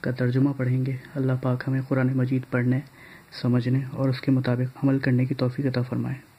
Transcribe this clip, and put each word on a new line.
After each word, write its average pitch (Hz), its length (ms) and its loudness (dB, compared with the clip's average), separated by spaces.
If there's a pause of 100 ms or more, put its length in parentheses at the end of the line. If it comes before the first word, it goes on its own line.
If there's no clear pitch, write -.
کا 135 100 -4
ترجمہ 127 460 2
پڑھیں 131 300 0
گے۔ 131 100 -4 (180)
اللہ 131 260 0
پاک 123 260 -2
ہمیں 131 220 0
قرآن 131 280 2
مجید 127 340 0
پڑھنے، 123 300 2 (520)
سمجھنے 123 480 2 (100)
اور 135 180 -2
اس 127 120 -2
کے - 100 0
مطابق 127 540 0
عمل 135 140 4
کرنے 131 260 2
کی 127 100 -2
توفیق 127 320 -2
عطا 123 160 0
فرمائے۔ 123 360 -4 (200)